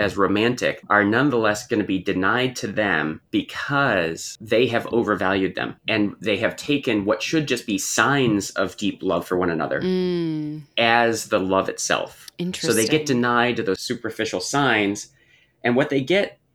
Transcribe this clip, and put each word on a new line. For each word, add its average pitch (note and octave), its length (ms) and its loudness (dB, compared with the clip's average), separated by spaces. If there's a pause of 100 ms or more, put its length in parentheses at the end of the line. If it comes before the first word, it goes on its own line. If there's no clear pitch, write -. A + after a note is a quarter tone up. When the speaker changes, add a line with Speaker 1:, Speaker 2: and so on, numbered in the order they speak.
Speaker 1:
as G2 160 0
romantic, G2+ 720 0
are G#2 140 6
nonetheless A2 640 2
gonna G#2 160 0
be F#2+ 160 0
denied G2+ 560 0
to - 100 -6
them F#2 540 -2 (100)
because G#2+ 1080 -2
they A2+ 260 2
have A2+ 260 -2
overvalued G2 600 2
them, A#1 220 -6 (100)
and G#2 340 0
they G2+ 180 0
have A2 180 -2
taken C3 480 0
what G#2+ 180 0
should D#3+ 240 0
just B2+ 200 -2
be G2 120 0
signs A#2 720 2
of F#2+ 260 -4
deep G2 260 -4
love F2 240 0
for F#2 100 0
one F2+ 140 2
another D#2 320 -2
Speaker 2:
Mm. E3+ 800 -2 (160)
Speaker 1:
as A#2 480 2
the G#2+ 120 0
love F#2+ 300 2
itself. - 600 -4 (260)
So - 180 -2
they G#2+ 140 4
get - 60 0 (100)
Speaker 2:
Interesting. - 20 -8
Speaker 1:
denied A#2+ 540 2
those F#2+ 220 -2
superficial G#2+ 600 -6
signs, A2 680 0 (540)
and A#2+ 140 2
what D3+ 140 2
they C3+ 100 0
get F3 380 0 (160)